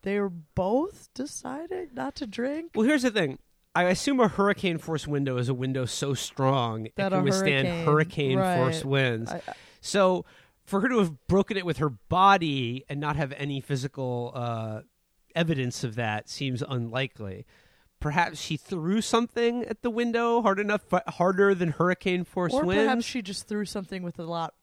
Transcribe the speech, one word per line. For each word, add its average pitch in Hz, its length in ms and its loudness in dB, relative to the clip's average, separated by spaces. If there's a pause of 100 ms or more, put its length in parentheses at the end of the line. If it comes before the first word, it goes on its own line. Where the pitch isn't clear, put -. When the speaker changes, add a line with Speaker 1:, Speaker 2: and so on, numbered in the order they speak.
Speaker 1:
they 202 180 -2
were 202 100 -2
both 190 840 -2
deciding 302 800 -10
not 254 220 -8
to 277 100 -10
drink. 277 480 -6
Speaker 2:
Well, 220 120 4
here's 285 160 4
the 254 80 2
thing. 170 280 -2 (360)
I 175 100 4
assume 254 360 2
a 220 80 6
hurricane 190 500 0
force 156 280 -6
window 139 320 -2
is 123 100 0
a 135 60 0
window 131 320 -2
so 143 280 -4
strong 120 720 0
it - 100 -12
Speaker 1:
That 196 160 0
Speaker 2:
can 190 80 2
Speaker 1:
a - 40 2
Speaker 2:
withstand 143 420 2 (200)
Speaker 1:
hurricane, 151 520 2
Speaker 2:
hurricane - 0 -
force 175 380 2
Speaker 1:
right. - 80 -6
Speaker 2:
winds. 131 480 0
Speaker 1:
I, - 60 -6
I - 140 -12 (280)
Speaker 2:
So 185 440 2 (400)
for 196 180 0
her 254 80 2
to 226 80 2
have 165 300 0
broken 196 280 4
it 185 80 -4
with 165 140 -2
her 151 120 2
body 147 1000 4
and 143 120 -6
not 147 160 -2
have 143 200 -2
any 139 260 -4
physical, 127 720 -4
uh, 113 460 -6 (540)
evidence 160 500 -2
of 110 120 -6
that 110 320 -4
seems 131 340 -4
unlikely. 117 840 -6 (520)
Perhaps 151 420 -2
she - 180 -4
threw 185 420 -2
something 233 640 0
at - 180 -8
the 240 80 0
window 233 520 2
hard 196 180 4
enough, 208 220 0
fu-, - 160 0 (100)
harder 196 460 4
than 175 160 0
hurricane 180 540 0
force 175 280 -2
Speaker 1:
Or 277 120 2
Speaker 2:
winds. 185 200 4
Speaker 1:
perhaps 240 220 2
she 247 160 -6
just 190 260 -10
threw 208 160 -4
something 190 380 -10
with 175 160 -10
a 175 60 -10
lot 165 280 -6 (100)